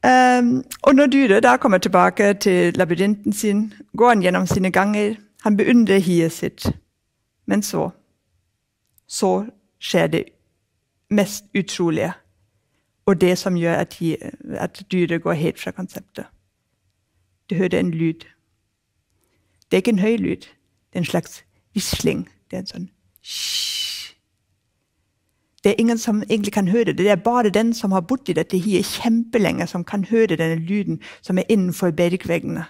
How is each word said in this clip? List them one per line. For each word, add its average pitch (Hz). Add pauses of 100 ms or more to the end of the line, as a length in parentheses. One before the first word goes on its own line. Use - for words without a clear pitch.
Ehm, 254 (180)
og 285
når 285
dyret 240
da 247
kommer 208
tilbake 185
til 180
labyrinten 196
sin, 208 (240)
går 233
han 226
gjennom 180
sine 185
ganger, 208 (280)
han 214
beundrer 214
hiet 170
sitt. - (720)
Men 202
så, 170 (1200)
så 190 (340)
skjer 165
det 160 (840)
mest 208 (120)
utrolige, 170 (920)
og 185
det 180
som 180
gjør 165
at 170
hi-, 165 (400)
at -
dyret 170
går 170
helt 160
fra -
konseptet. - (1200)
Det 175
hører 175
en 180
lyd. 165 (1500)
Det -
er 185
ikke 190
en 208
høy 220
lyd, 180
det -
er 180
en 170
slags - (300)
visling. - (220)
Det 185
er 185
en 190
sånn 180 (320)
"hysj". - (1900)
Det 202
er -
ingen 233
som 214
egentlig 208
kan 196
høre 226
det. 170
Det 190
er 208
bare 233
den 220
som 220
har 190
bodd 262
i 175
dette 170
hiet 190
kjempelenge, 226
som 175
kan 202
høre 220
denne 165
lyden 175 (220)
som 185
er 185
innenfor 185
bergveggene. 170